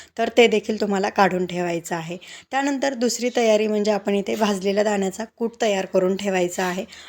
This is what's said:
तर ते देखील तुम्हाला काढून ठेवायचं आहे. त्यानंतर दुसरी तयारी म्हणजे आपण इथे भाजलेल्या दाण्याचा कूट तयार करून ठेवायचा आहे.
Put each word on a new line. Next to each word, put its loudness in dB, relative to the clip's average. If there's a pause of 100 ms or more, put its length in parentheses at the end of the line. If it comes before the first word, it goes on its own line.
(180)
तर 0
ते 10
देखील 0
तुम्हाला 0
काढून 4
ठेवायचं -4
आहे. -8 (340)
त्यानंतर -2
दुसरी -2
तयारी 4
म्हणजे 0
आपण 0
इथे -2
भाजलेल्या 0
दाण्याचा -2 (140)
कूट -4 (100)
तयार 0
करून 2
ठेवायचा -2
आहे. -4 (240)